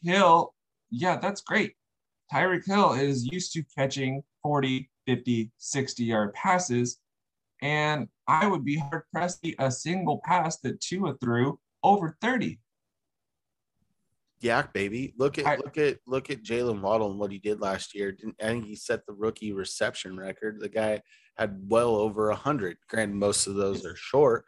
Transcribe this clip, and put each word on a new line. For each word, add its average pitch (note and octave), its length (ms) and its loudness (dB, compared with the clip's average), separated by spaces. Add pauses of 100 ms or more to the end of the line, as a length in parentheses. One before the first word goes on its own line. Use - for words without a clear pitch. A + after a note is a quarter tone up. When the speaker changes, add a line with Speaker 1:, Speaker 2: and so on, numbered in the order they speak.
Speaker 1:
Hill, E3+ 500 6 (360)
yeah, B2+ 280 0
that's F#3+ 240 -4
great. - 340 -2 (580)
Tyreek F3+ 320 2
Hill G3 280 4
is C3+ 320 0
used F3+ 280 -6
to E3 100 -4 (140)
catching C3+ 460 -2 (180)
forty, C3+ 480 0 (160)
fifty, A#2+ 520 0
sixty - 480 -4
yard G#2+ 280 0
passes, B2 680 0 (600)
and D3+ 480 -2 (180)
I D#3+ 200 6
would D#3+ 180 0
be C#3+ 120 0
hard D#3 260 -4 (100)
pressed F3 300 -4
to E3 60 -2
see - 100 -6
a C3+ 120 2
single D#3+ 540 -2
pass E3 360 2
that - 200 -4
Tua F3+ 400 -2
threw A#2+ 380 2 (240)
over F#3 360 2
thirty. A3 400 0 (1800)
Speaker 2:
Yak, A#2 320 0
baby. G#2 440 -4
Look C3+ 220 0
at, C#3+ 60 -4
Speaker 1:
I D3 100 4
Speaker 2:
look C#3 220 -8
at, D3 280 2
look C3 240 -4
at A#2 140 -8
Jaylen A#2 380 -2
Waddle G#2 300 2
and G2 60 -8
what G2+ 140 -4
he G2 80 -10
did G#2 220 -2
last G2 340 -4
year. G2+ 160 -4
Didn't, A2 320 -12
I A2 40 -2
think A#2 180 -4
he G#2+ 100 -14
set A2+ 300 -4
the G#2 80 -14
rookie G#2+ 400 -4
reception F#2+ 640 -4
record. G#2 420 -8
The G#2+ 80 -8
guy G#2+ 340 -2 (360)
had G#2 200 -2 (120)
well A#2 260 4
over G#2+ 340 0
a G2+ 60 2
hundred. G#2 400 -2 (140)
Granted, G#2+ 260 -2
most G2+ 320 2
of G2 80 -6
those G2 300 -2
are - 100 -10
short, C3 520 4